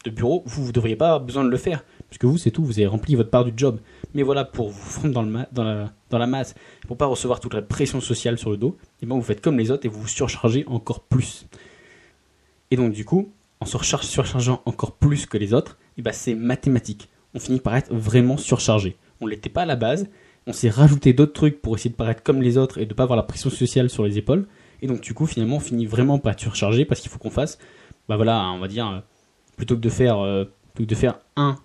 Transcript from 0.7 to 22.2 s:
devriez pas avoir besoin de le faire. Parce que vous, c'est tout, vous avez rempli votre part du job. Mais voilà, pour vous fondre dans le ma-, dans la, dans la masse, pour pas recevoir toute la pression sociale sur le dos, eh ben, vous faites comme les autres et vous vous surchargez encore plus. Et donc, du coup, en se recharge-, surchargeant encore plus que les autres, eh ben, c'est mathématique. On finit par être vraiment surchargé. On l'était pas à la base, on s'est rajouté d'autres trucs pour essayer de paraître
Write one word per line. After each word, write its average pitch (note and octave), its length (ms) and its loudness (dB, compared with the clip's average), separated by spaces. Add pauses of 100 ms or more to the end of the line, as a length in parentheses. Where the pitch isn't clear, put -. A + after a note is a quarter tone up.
devriez A2+ 240 0
pas D#3 100 2
avoir D#3+ 160 4
besoin C3 240 -2
de B2 40 2
le B2 80 0
faire. D#3+ 280 -4 (240)
Parce - 80 -20
que A#2+ 100 2
vous, D3+ 100 4
c'est A#2 140 0
tout, E3 120 0
vous A2+ 160 -2
avez G2+ 80 4
rempli A2 280 0
votre A2+ 140 2
part B2 160 4
du A#2 100 -4
job. A#2+ 240 0 (360)
Mais C#3 80 2
voilà, C#3 200 0
pour A#2 260 -6
vous G2+ 120 -16
fondre - 320 -4
dans A#2+ 80 0
le A2 80 -2
ma-, A#2+ 220 -6
dans B2 120 -2
la, G#2 300 -4 (160)
dans A#2+ 80 2
la A#2 100 0
masse, C3 280 -4 (320)
pour A#2+ 100 -10
pas D3 80 0
recevoir B2 340 0
toute B2 140 -10
la G#2+ 80 -4
pression C3 400 -2
sociale A#2 360 -2
sur - 120 -6
le G#2 80 -2
dos, B2+ 180 -2 (260)
eh A#2 40 -10
ben, B2 100 -2
vous B2+ 60 0
faites - 200 -4
comme D3 160 2
les A2+ 120 0
autres C3+ 160 -2
et A2+ 40 -2
vous G#2+ 120 -12
vous A2 60 -12
surchargez B2+ 600 0
encore - 340 -6
plus. - 440 -2 (1300)
Et B2+ 40 2
donc, B2 160 2
du G#2 140 -6
coup, G3 240 0 (300)
en - 80 -8
se B2 100 -4
recharge-, - 280 -4
surchargeant B2+ 600 0
encore - 280 -4
plus C#3+ 340 2
que A2 100 -2
les G2+ 160 -2
autres, - 240 2 (220)
eh - 20 -8
ben, A2 100 -4
c'est A#2 220 -4
mathématique. A#2+ 760 0 (280)
On - 40 -10
finit C3 200 -2
par A2+ 160 -2
être - 180 -2
vraiment A#2+ 440 4
surchargé. G2+ 580 2 (260)
On A#2 60 -4
l'était G#2 220 -8
pas D#3+ 120 -2
à F3+ 40 0
la D3 100 0
base, C3+ 320 0 (380)
on A2+ 80 -6
s'est A#2+ 160 2
rajouté C#3 440 8
d'autres D3 200 4
trucs D3+ 280 0
pour A2+ 140 -2
essayer A#2+ 140 -2
de A#2 60 -10
paraître A2+ 280 -2